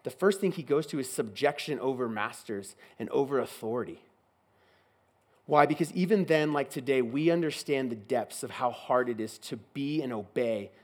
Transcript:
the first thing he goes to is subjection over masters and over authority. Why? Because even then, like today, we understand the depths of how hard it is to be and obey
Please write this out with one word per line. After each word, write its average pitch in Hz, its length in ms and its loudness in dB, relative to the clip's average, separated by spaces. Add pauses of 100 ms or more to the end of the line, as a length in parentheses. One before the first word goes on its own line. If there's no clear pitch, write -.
the 123 80 -6
first 196 280 2
thing 185 140 0
he 165 100 -6
goes 147 260 2
to 156 100 -4
is 131 120 -4
subjection 143 720 0
over 127 300 -2
masters 107 640 -6 (220)
and 117 100 -6
over 135 300 2
authority. 110 640 -6 (1400)
Why? 147 180 8
Because 151 280 2
even 180 340 4
then, 151 260 4
like 143 160 0
today, 135 320 0
we 135 300 2
understand 143 600 0
the 117 60 -6
depths 107 460 -4
of 120 80 -8
how 123 200 -2
hard 127 380 0
it 113 100 -2
is 110 200 -6
to - 180 -10
be 143 460 -4
and 123 100 -4
obey 110 600 -2 (120)